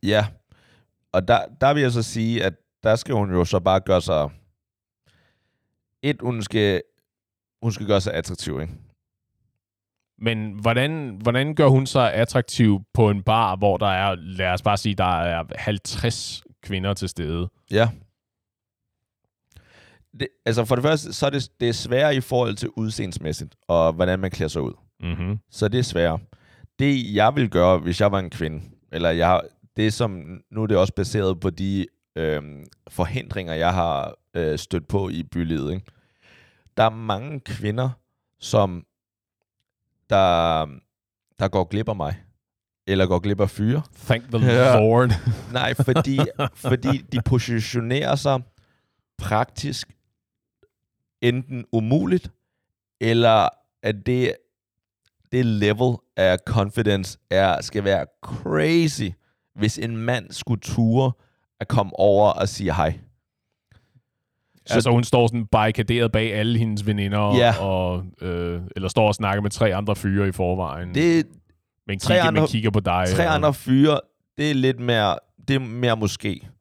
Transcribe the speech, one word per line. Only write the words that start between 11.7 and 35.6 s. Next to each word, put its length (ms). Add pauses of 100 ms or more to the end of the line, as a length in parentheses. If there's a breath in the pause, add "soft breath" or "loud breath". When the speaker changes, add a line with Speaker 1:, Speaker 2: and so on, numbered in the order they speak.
Speaker 2:
sig 280
attraktiv 680 (140)
på 160
en 120
bar, 340
hvor 200
der 100
er, 280
lad 380
os 100
bare 140
sige, 180
der 260
er 240 (140)
halvtreds 840 (200)
kvinder 320
til 140
stede? 420 (200)
Speaker 1:
Ja. 180 (2250 soft breath)
Det, 80 (180)
altså, 180
for 100
det 80
første, 300
så 140
er 40
det, 180 (120)
det 80
er 40
sværere 440
i 40
forhold 340
til 140
udseendsmæssigt, 840 (140)
og 240
hvordan 260
man 120
klæder 180
sig 140
ud. 100 (280)
Speaker 2:
Mhm. 380 (120)
Speaker 1:
Så 180
det 100
er 40
sværere. 360 (600 soft breath)
Det, 360
jeg 200
ville 140
gøre, 300
hvis 220
jeg 120
var 60
en 120
kvinde, 320 (300)
eller 180
jeg, 300 (360)
det 160
som, 480 (100)
nu 120
er 40
det 100
også 180
baseret 460
på 100
de, 360 (300)
øhm, 480 (240)
forhindringer, 640
jeg 200
har, 400 (200)
øh, 240
stødt 300
på 200
i 140
bylivet, 520